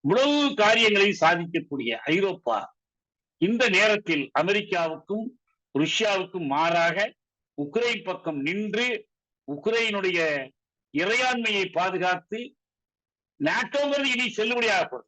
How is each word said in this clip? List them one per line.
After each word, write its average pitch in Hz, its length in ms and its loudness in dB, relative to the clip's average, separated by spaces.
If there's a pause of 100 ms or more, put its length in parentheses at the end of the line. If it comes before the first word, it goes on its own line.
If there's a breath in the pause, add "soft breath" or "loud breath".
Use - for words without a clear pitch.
இவ்வளவு 269 540 2
காரியங்களை 208 640 4
சாதிக்கக்கூடிய 160 680 0
ஐரோப்பா 180 840 -2 (600)
இந்த 233 320 2
நேரத்தில் 190 720 2
அமெரிக்காவுக்கும் 190 880 -2 (520)
ருஷ்யாவுக்கும் 185 680 -2
மாறாக 170 680 0 (480)
உக்ரைன் 220 420 -2
பக்கம் 165 360 -6
நின்று 214 680 -4 (440)
உக்ரைனுடைய 180 1000 -2 (480)
இறையாண்மையை 220 760 0
பாதுகாத்து, 180 840 -2 (880)
நாட்டோங்கிறது 285 600 0
இனி 247 320 -2
செல்லுபடியாக 220 540 0
போறது. 127 180 -10